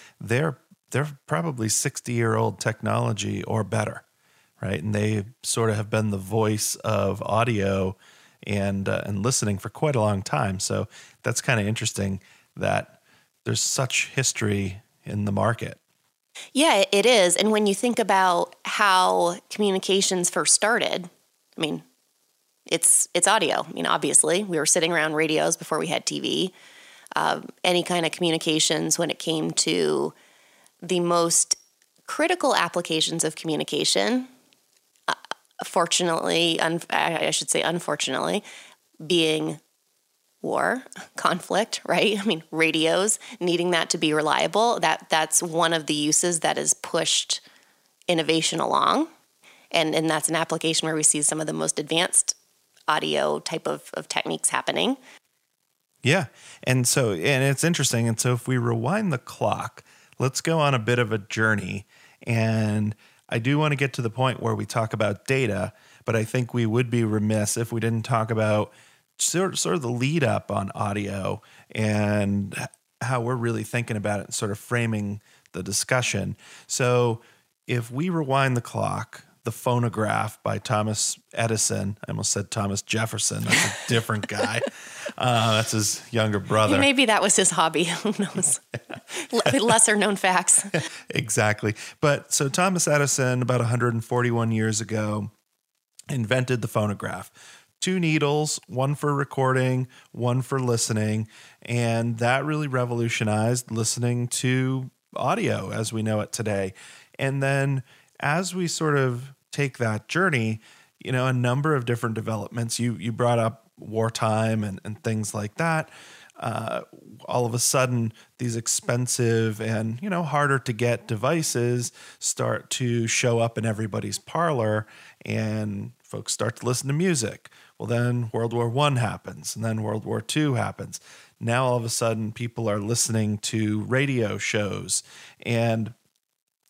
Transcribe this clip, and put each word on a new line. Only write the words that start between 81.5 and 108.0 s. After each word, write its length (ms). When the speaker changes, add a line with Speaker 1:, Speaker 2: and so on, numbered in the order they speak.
Speaker 1:
I 40
almost 200
said 200
Thomas 320
Jefferson. 640
That's 400
a 40
different 380
guy. 380
Speaker 2:
<laughs> 60
Speaker 1:
Uh, 360
that's 180
his 400
younger 280
brother. 380
Speaker 2:
Maybe 280
that 180
was 120
his 140
hobby. 360
<laughs> 180
Who 160
knows? 400
Le-, 300
lesser 340
known 200
facts. 480
Speaker 1:
<laughs> 200
Exactly. 640
But 300
so 180
Thomas 380
Edison, 540
about 200
a 20
hundred 320
and 100
forty-one 460
years 280
ago, 520
invented 540
the 60
phonograph. 640
Two 200
needles, 680
one 280
for 200
recording, 720
one 320
for 160
listening. 680
And 560
that 260
really 240
revolutionized 1040
listening 560
to 640
audio 560
as 220
we 100
know 160
it 120
today. 420
And 240
then 400